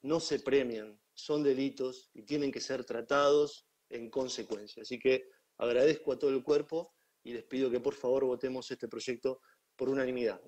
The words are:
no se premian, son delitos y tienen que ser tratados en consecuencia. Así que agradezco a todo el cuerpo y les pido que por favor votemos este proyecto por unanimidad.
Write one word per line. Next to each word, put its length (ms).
no 180
se 200
premian, 600
son 300
delitos 680
y 100
tienen 280
que 80
ser 240
tratados 840
en 220
consecuencia. 760
Así 160
que 300
agradezco 540
a 80
todo 120
el 120
cuerpo 500
y 100
les 100
pido 280
que 80
por 140
favor 320
votemos 440
este 200
proyecto 520
por 100
unanimidad. 600